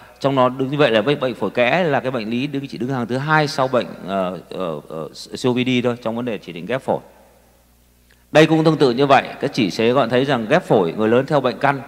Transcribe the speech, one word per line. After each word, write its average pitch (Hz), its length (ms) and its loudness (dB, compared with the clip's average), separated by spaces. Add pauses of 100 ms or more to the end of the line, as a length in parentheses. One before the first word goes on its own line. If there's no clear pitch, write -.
(200)
trong 139 160 0
đó 127 120 4
đứng 131 220 -2
như 143 80 -2
vậy 139 120 4
là 110 120 4
bệnh, 143 180 0
bệnh 127 140 -2
phổi 101 160 -4
kẽ 127 340 2
là 139 160 0
cái 123 100 -4
bệnh 113 200 -6
lý 123 160 -2
đứng, 139 200 -8
chỉ - 120 -12
đứng 120 120 -4
hàng 123 160 -4
thứ 117 100 -4
hai 151 320 2
sau 131 200 -2
bệnh, 123 180 0 (200)
ờ, 92 320 -4 (120)
ờ, 82 380 -6
ờ, 80 200 -10
C - 380 -10
O 123 60 4
P 120 40 -4 (100)
D 131 40 0 (140)
thôi 123 180 -2
trong 113 140 -6
vấn 120 80 -6
đề 113 140 -6
chỉ 87 140 -14
định 85 140 -12
ghép 127 160 -6
phổi. 85 180 -2 (1300)
Đây 156 140 8
cũng 160 180 2
tương 156 120 4
tự 139 140 4
như 127 160 2
vậy, 127 180 6 (160)
các 127 120 -2
chỉ 101 180 2
số 110 180 0
các 123 60 2
bạn 131 160 0
thấy 127 140 2
rằng 127 260 -2
ghép 170 120 2
phổi 95 300 2
người 107 160 0
lớn 123 180 2
theo 147 140 0
bệnh 123 180 -2
căn, 139 300 0